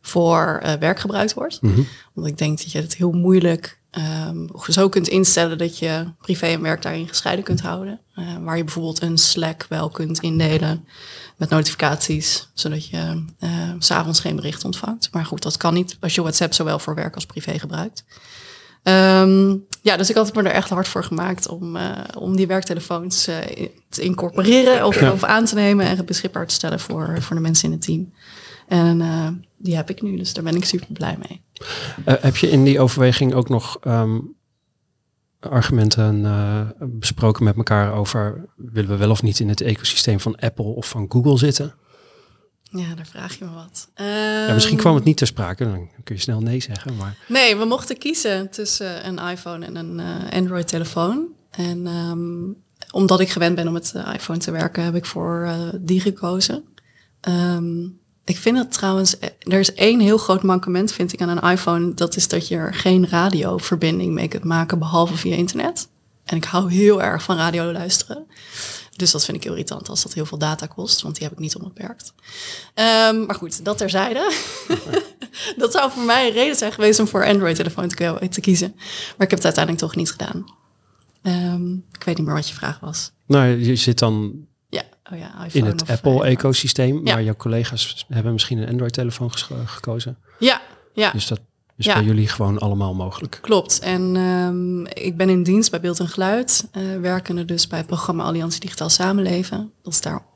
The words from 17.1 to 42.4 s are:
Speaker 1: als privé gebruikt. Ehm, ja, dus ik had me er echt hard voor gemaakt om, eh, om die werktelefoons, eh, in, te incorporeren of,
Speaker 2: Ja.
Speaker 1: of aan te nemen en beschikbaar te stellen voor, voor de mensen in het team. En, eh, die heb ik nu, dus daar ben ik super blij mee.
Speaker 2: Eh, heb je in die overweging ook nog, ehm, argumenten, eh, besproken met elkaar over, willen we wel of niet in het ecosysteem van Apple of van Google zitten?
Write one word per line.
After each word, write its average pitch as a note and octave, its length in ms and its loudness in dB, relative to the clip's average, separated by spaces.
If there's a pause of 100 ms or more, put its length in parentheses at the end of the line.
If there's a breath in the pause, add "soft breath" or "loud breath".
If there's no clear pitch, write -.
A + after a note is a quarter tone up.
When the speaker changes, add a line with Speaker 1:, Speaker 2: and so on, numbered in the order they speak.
Speaker 1:
als - 100 -8
privé D#3 340 -8
gebruikt. D#3+ 440 -10 (800 loud breath)
Ehm, F#3+ 720 8 (260)
ja, G3+ 160 4
dus F#3 120 2
ik A3+ 60 2
had G#3+ 200 2
me A3 80 2
er F#3+ 80 2
echt - 180 0
hard F#3 180 -2
voor F3 160 -4
gemaakt F3 440 -4
om, E3+ 280 -10
eh, - 160 -6 (280)
om F#3+ 160 -2
die F#3+ 120 4
werktelefoons, F3 800 -2
eh, E3 80 -4 (220)
in, - 140 -8 (180)
te - 120 -4
incorporeren A3 840 4
of, G3+ 140 4
Speaker 2:
Ja. A#3 120 8
Speaker 1:
of F#3+ 120 0
aan A3 220 4
te A3 100 2
nemen G3+ 300 6
en F3+ 200 0
beschikbaar F3 420 -4
te - 60 -2
stellen D#3+ 260 -2
voor, D#3+ 420 -4
voor E3 140 -4
de E3 60 0
mensen D#3+ 240 4
in E3 60 0
het D#3+ 140 -4
team. E3 280 -2 (540 loud breath)
En, E3+ 340 4
eh, E3 260 0 (300)
die F3+ 180 -2
heb D#3 140 -4
ik F#3+ 120 -8
nu, G3 160 -4
dus F3+ 160 -6
daar E3 100 -6
ben E3 120 0
ik F3+ 100 0
super - 280 -2
blij D#3+ 240 -6 (100)
mee. - 140 -16 (640 loud breath)
Speaker 2:
Eh, - 160 6
heb C3+ 160 4
je - 120 4
in C3+ 140 8
die C#3 160 6
overweging B2+ 540 4
ook B2+ 160 2
nog, A#2+ 320 -2
ehm, A2+ 380 2 (1200)
argumenten, G#2+ 840 2
eh, G#2 360 0 (260)
besproken A2+ 560 0
met G#2 140 4
elkaar G#2 360 2
over, G#2+ 520 -4 (100)
willen A2 340 -4
we G2+ 60 0
wel G2+ 140 4
of G#2+ 140 4
niet G#2+ 160 2
in G#2+ 100 0
het G#2 120 0
ecosysteem - 580 0
van A2 200 -4
Apple A#2 260 -2
of A2+ 240 -6
van G#2+ 200 -4
Google B2+ 280 6
zitten? C#3+ 360 2 (920 soft breath)